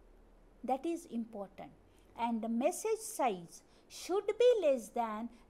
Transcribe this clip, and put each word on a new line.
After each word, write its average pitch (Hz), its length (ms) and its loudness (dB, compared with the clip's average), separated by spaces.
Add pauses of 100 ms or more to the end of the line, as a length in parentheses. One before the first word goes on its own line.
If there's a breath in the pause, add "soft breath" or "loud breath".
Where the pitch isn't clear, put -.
(640)
That 262 220 -2
is 330 200 -4
important. 220 680 -10 (480 soft breath)
And 233 220 -2
the 226 80 -4
message 349 500 0
size 190 640 -4 (260 soft breath)
should 403 400 -4
be 480 340 6
less 269 280 2
than 226 400 -4 (200 loud breath)